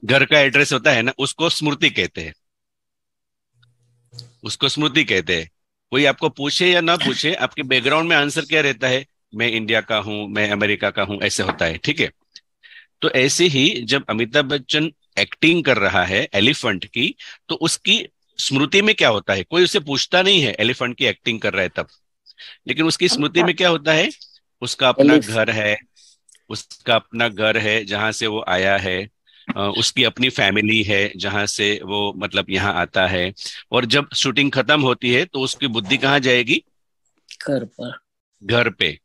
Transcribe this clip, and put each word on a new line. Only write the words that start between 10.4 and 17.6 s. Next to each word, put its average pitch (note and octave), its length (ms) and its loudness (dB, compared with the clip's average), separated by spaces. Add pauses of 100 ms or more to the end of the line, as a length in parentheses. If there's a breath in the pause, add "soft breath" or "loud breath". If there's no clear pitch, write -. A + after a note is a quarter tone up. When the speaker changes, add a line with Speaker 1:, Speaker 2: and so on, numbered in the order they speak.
Speaker 1:
अमेरिका G#2 400 0
का G2+ 120 -2
हूँ", G2 200 -4
ऐसे G2+ 200 -2
होता F#2+ 220 -2
है। E2 140 -2
ठीक D3+ 220 -4
है, - 120 -2 (880 soft breath)
तो D#3 80 0
ऐसे C3+ 340 2
ही C#3+ 380 2
जब C3+ 280 -2
अमिताभ A#2 340 0
बच्चन D3 480 -4 (260)
एक्टिंग D#3+ 460 2
कर C3 120 4
रहा F#2+ 280 2
है G2 300 -2
एलिफेंट G#2 520 0
की, B2+ 280 -6 (340 loud breath)
तो E3 60 -6
उसकी F#3 520 -2 (320)